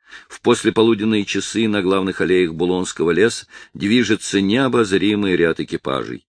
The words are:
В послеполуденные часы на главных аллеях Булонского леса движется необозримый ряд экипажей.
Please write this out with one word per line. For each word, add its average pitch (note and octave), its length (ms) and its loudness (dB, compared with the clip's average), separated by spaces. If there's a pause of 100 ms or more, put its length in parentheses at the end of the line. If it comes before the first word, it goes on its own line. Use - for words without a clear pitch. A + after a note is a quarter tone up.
(300)
В - 100 -20
послеполуденные A2 880 2
часы G2+ 420 -2
на G#2 140 0
главных F#2+ 400 0
аллеях F2+ 320 2
Булонского F2 580 -2
леса G2+ 360 0 (260)
движется G#2+ 640 0
необозримый G#2 960 0
ряд E2 240 2
экипажей. C2+ 680 -6